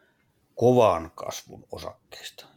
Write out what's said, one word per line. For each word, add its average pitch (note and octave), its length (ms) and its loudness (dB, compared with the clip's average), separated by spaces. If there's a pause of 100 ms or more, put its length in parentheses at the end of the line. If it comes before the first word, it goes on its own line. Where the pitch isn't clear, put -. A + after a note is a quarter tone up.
(540)
kovan G#2+ 600 2
kasvun - 580 -14
osakkeista. - 760 -18 (100)